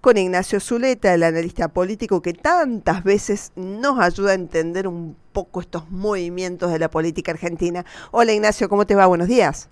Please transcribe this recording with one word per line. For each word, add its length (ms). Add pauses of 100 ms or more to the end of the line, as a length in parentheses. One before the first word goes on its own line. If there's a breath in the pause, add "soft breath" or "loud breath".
con 160
Ignacio 420
Zuleta, 560
el 80
analista 460
político 540
que 100
tantas 720
veces 500
nos 460
ayuda 320
a 20
entender 540
un 280 (160)
poco 280
estos 300
movimientos 840
de 80
la 100
política 400
argentina. 540 (260 loud breath)
Hola 220
Ignacio, 360
¿cómo 160
te 120
va? 100
Buenos 220
días. 440